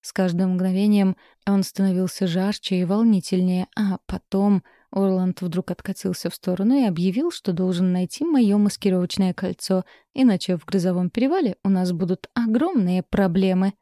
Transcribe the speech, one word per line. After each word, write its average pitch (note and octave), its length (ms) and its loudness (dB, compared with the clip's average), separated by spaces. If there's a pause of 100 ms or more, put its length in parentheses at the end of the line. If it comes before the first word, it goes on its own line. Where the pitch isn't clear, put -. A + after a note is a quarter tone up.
С - 120 -18
каждым F#3 420 0
мгновением F#3+ 600 2 (300)
он G3 160 2
становился F#3 640 -2
жарче F#3 500 -2
и F3+ 80 0
волнительнее, F#3 920 2
а G3 300 -2
потом G3 580 0 (260)
Орланд F#3 520 0
вдруг F3 280 -4
откатился F#3 580 -6
в F3 60 -8
сторону F#3+ 420 0
и B3+ 120 2
объявил, F#3+ 420 0
что - 220 -6
должен F#3 400 0
найти F3+ 320 -4
моё A#3+ 340 2
маскировочное F#3 760 0
кольцо, F#3 520 -4 (280)
иначе G3+ 440 2
в D#3 80 -8
Грозовом F3+ 440 0
перевале C4+ 540 0
у G3 60 -2
нас F#3 240 2
будут F3+ 420 -4
огромные A3+ 680 0
проблемы. F#3+ 760 0